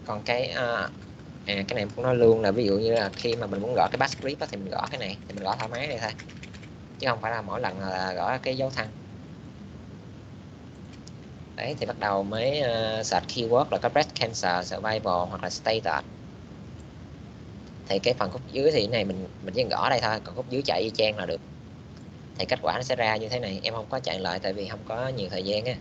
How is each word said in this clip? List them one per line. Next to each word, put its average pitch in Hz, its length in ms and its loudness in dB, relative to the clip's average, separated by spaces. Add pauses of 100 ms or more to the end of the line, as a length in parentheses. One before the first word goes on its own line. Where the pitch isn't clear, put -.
Còn 107 200 -4
cái, 120 240 2
à, 104 160 -2
à, 113 260 0 (560)
cái 98 300 0
này 113 60 2
em 101 80 0
cũng 120 140 -4
nói 127 120 6
luôn 113 260 10
là 101 100 4
ví 113 140 4
dụ 98 120 6
như 113 160 4
là 104 220 4
khi 117 200 0
mà 113 120 -2
mình 98 140 0
muốn 117 140 0
gõ 92 160 8
cái 131 60 0
backscript 135 420 0
á, 156 120 -2
thì - 60 -6
mình 135 140 -6
gõ 95 200 -2
cái 139 80 -4
này, 101 280 -6
thì 98 60 -10
mình 101 100 -6
gõ 95 120 2
thoải 110 140 -4
mái 120 180 -2
này 127 140 -2
thôi. 113 100 -2 (880)
Chứ 135 80 2
không 113 140 2
phải 110 100 0
là 117 100 -2
mỗi 101 200 -2
lần 95 180 0
là 92 340 0
gõ 92 260 2
cái 131 180 0
dấu 131 140 2
thăng. 113 200 -2 (2750)
Đấy, 139 220 -4
thì 117 60 0
bắt 107 140 -4
đầu 101 240 4
mới, 113 380 2
ờ, 110 420 2
search 92 240 2
keyword 120 440 4
là 98 60 4
có 120 120 2
breast 147 260 4
cancer, 92 580 2
survival 98 560 2
hoặc 92 140 -6
là 90 60 -2
status. 87 540 2 (1800)
Thì 98 140 2
cái 120 140 4
phần 101 180 2
khúc 127 160 -6
dưới 135 240 4
thì 147 80 6
cái 101 80 2
này 110 180 2
mình, 92 220 -2 (140)
mình - 120 -6
chỉ 127 180 4
gõ - 180 4
đây 127 120 6
thôi, 110 220 2
còn 90 120 -8
khúc 131 140 -4
dưới 127 160 0
chạy 85 160 2
y 110 100 2
chang 107 260 4
là 95 80 -2
được. 82 160 -2 (1000)
Thì 95 60 2
kết - 160 2
quả 80 160 2
nó 127 60 -2
sẽ 131 120 2
ra 110 220 4
như 110 120 -2
thế 123 100 0
này, 98 240 -2
em 113 100 0
không 113 160 -4
có 131 100 -2
chạy 95 200 -2
lại 92 200 0
tại 98 140 -2
vì 98 140 -4
không 101 180 -8
có 117 240 -2
nhiều 107 200 -2
thời 92 160 -2
gian 104 200 2
á. 123 160 0